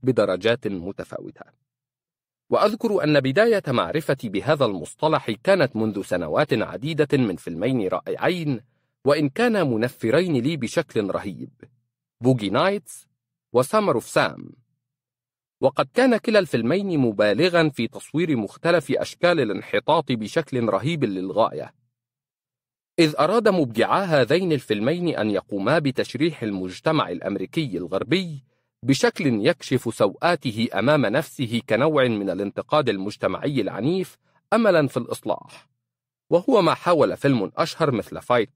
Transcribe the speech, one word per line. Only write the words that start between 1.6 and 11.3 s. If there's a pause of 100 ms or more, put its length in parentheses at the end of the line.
وأذكر
أن
بداية
معرفتي
بهذا
المصطلح
كانت
منذ
سنوات
عديدة
من
فيلمين
رائعين، (440)
وإن
كانا
منفرين
لي
بشكل
رهيب، (720)